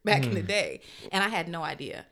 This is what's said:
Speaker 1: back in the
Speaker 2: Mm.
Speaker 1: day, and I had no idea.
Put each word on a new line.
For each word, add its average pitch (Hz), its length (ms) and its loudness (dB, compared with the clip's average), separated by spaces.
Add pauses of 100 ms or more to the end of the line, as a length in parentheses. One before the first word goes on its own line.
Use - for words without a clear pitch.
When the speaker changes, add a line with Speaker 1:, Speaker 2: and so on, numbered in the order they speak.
Speaker 1:
back 127 220 6
in 113 80 2
the 92 80 0
Speaker 2:
Mm. 95 60 -4
Speaker 1:
day, 90 320 0 (300)
and 190 140 2
I 196 40 2
had 170 200 -2
no 170 140 -4
idea. 143 500 -6